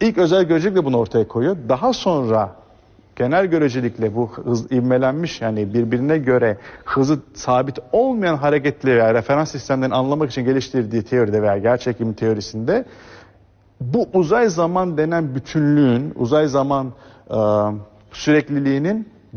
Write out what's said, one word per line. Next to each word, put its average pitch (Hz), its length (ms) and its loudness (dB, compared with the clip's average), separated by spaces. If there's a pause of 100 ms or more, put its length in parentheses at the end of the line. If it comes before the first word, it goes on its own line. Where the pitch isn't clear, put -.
ilk 220 160 0
özel 180 260 4
görecelik 165 340 0
de 165 80 2
bunu 131 120 0
ortaya 113 300 0
koyuyor. 151 300 -2 (120)
Daha 180 240 0
sonra 113 640 0 (600)
genel 160 300 0
görecelikle 123 720 -2
bu 117 180 -2
hız - 380 -4
ivmelenmiş, 131 720 0
yani 107 320 -4
birbirine 123 440 0
göre 123 400 2 (280)
hızı 135 340 0 (140)
sabit 131 460 -2 (120)
olmayan 214 460 0
hareketleri 139 580 2
veya 113 180 4
referans 139 380 0
sistemlerini 131 440 -2
anlamak 135 360 -2
için 127 140 -4
geliştirdiği 120 580 -2
teoride 107 380 0
veya 101 160 2
gerçekliğin 113 560 -2
teorisinde 113 720 -2 (960)
bu 151 320 -2
uzay 190 360 4
zaman 170 480 0
denen 156 380 -2
bütünlüğün, 147 800 2
uzay 151 320 2
zaman, 135 440 -2 (380)
e, 113 80 -4 (720)
sürekliliğinin 147 1000 0 (280)